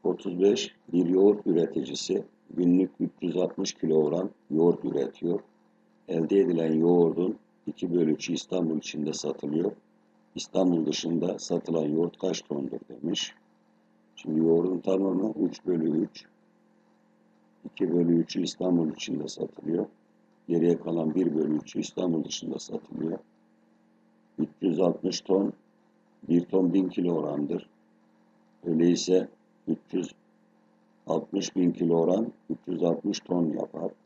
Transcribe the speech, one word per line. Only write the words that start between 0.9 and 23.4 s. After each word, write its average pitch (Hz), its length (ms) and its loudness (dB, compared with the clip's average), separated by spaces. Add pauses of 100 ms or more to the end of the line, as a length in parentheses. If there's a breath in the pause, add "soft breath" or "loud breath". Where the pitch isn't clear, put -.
bir 87 140 4
yoğurt 98 400 4
üreticisi 80 800 -2 (260)
günlük 90 400 4 (100)
üç - 100 -2 (120)
yüz 85 140 -4
altmış 92 360 -2
kilogram 78 580 0 (200)
yoğurt 82 340 4
üretiyor. 71 560 -4 (680)
Elde 85 320 2
edilen 82 320 2
yoğurdun 85 680 4 (280)
iki - 280 -6
bölü 80 180 2
üçü 76 200 -4
İstanbul 80 460 -4
içinde 76 340 -6
satılıyor. 73 600 -4 (600)
İstanbul 90 520 0
dışında 82 520 -2
satılan 85 500 -2
yoğurt 82 300 -2
kaç 90 240 -2
tondur 67 360 -6 (100)
demiş. 67 460 -6 (840)
Şimdi 78 240 -2
yoğurdun 85 380 2
tamamı 95 600 0
üç - 260 -2
bölü 80 320 0
üç. - 260 -6 (1400)
İki 87 280 -4
bölü 85 260 4
üçü 85 240 -2
İstanbul 85 500 0
içinde 73 360 -8
satılıyor. 82 580 -4 (640)
Geriye 85 320 2
kalan 82 340 -2
bir 85 200 0
bölü 76 220 0
üçü - 240 -6
İstanbul 85 440 -4
dışında - 340 -8
satılıyor. - 600 -8 (1200)